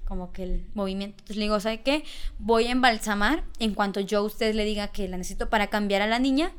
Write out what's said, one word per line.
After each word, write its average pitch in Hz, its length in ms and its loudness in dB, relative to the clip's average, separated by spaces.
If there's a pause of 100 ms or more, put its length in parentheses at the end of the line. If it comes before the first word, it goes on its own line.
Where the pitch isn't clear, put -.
como 180 260 -6
que 190 100 -8
el 180 320 -2
movimiento. 196 440 -4
Entonces, - 180 -10
le 214 80 -2
digo, 208 160 2
"¿Sabe 220 220 -2
qué? 294 200 2 (360)
Voy 226 280 4
a 240 60 0
embalsamar. 233 720 2 (160)
En 220 140 0
cuanto 202 260 0
yo 202 200 0
a - 20 2
usted 214 340 0
le 214 80 0
diga 208 240 -2
que 202 200 -4
la 185 100 -6
necesito - 320 -4
para 208 180 2
cambiar 202 340 2
a 214 60 2
la 226 100 2
niña, 269 400 2